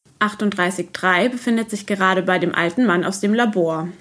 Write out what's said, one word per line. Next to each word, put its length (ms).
Achtunddreißig 680
drei 380
befindet 400
sich 160
gerade 360
bei 180
dem 140
alten 320
Mann 200
aus 160
dem 120
Labor. 540